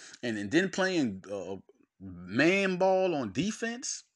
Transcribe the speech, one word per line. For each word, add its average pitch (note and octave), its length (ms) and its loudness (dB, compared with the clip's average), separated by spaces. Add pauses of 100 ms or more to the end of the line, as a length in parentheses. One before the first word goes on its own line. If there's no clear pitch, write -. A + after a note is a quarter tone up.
(220)
and, A2+ 160 -2
and G2+ 140 -4
then F3+ 180 4
playing, D3+ 600 0
uh, G2 240 -6 (440)
man C3 760 2
ball F#3+ 380 4
on A#2 180 -2
defense, A3+ 680 -4 (120)